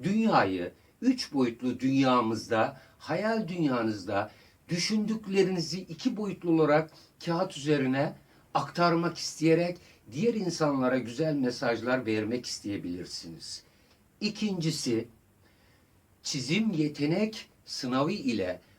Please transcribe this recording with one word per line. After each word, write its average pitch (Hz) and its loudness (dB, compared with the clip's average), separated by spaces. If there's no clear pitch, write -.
Dünyayı 175 2
üç 254 2
boyutlu 127 0
dünyamızda, 123 2
hayal 196 -2
dünyanızda 110 -2
düşündüklerinizi 190 0
iki 190 -4
boyutlu 185 -4
olarak 156 4
kağıt 170 -2
üzerine 139 0
aktarmak 165 2
isteyerek 170 2
diğer 220 0
insanlara 143 0
güzel 131 -2
mesajlar 123 0
vermek 110 -2
isteyebilirsiniz. 90 -10
İkincisi, 160 -2
çizim 180 0
yetenek 156 0
sınavı 135 -2
ile 110 -2